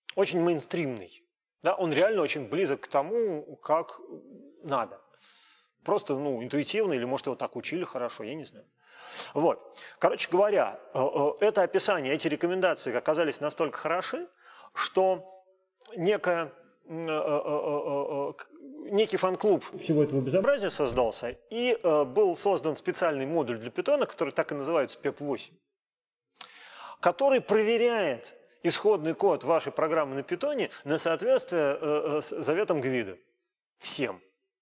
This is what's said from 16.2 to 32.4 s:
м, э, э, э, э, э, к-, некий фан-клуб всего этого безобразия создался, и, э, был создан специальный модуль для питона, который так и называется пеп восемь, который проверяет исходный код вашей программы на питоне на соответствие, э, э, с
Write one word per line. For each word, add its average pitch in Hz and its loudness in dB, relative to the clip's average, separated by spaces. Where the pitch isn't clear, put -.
м, 165 -8
э, 156 -2
э, 151 0
э, 147 0
э, 143 -4
э, - -8
к-, - -18
некий 202 2
фан-клуб 185 2
всего 151 4
этого 139 2
безобразия 196 2
создался, 120 0
и, 240 0
э, 151 4
был 170 2
создан 156 0
специальный 156 -2
модуль 139 -2
для 117 -10
питона, 269 0
который - -6
так - -2
и - -4
называется 143 -2
пеп 139 -4
восемь, 143 -6
который 262 4
проверяет 220 0
исходный 165 2
код 180 2
вашей 143 2
программы 151 0
на 139 -2
питоне 202 -4
на 151 0
соответствие, 165 0
э, 151 0
э, 147 -2
с - -8